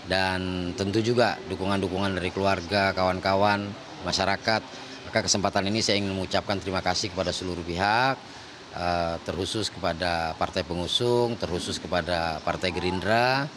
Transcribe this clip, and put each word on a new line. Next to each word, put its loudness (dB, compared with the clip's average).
dan 0
tentu 2
juga 4
dukungan-dukungan 0
dari -2
keluarga, 2
kawan-kawan, 2
masyarakat. 2
Maka 0
kesempatan 2
ini 2
saya 4
ingin 0
mengucapkan -2
terima -2
kasih 0
kepada 0
seluruh -4
pihak, 2
eh, 0
terkhusus -4
kepada -2
partai -2
pengusung, 0
terkhusus -2
kepada -2
Partai -2
Gerindra 2